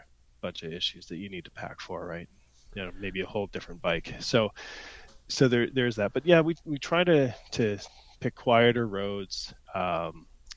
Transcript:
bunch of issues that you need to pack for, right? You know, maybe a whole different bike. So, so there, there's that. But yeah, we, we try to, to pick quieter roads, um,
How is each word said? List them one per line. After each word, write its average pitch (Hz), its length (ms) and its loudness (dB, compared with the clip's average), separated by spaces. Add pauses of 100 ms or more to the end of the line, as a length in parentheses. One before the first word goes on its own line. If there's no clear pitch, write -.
(420)
bunch 90 220 -8
of 82 80 -10
issues - 360 -8
that 85 100 -10
you 101 120 -10
need 92 160 -12
to - 60 -20
pack - 300 -14
for, 85 240 -8
right? 85 240 -10 (460)
You 98 100 -8
know, 87 140 -10
maybe 95 220 -6
a 87 40 -4
whole 101 220 -4
different 87 340 -12
bike. 85 380 -2
So, 113 300 2 (800)
so - 200 6
there, 120 260 4
there's 123 220 0
that. 101 180 0
But - 120 -2
yeah, 165 160 8
we, 165 140 2 (100)
we 151 120 -4
try 170 260 0
to, 143 300 4 (180)
to 104 280 0 (400)
pick - 160 -4
quieter 117 520 4
roads, 101 680 -6 (200)
um, 85 540 -4 (280)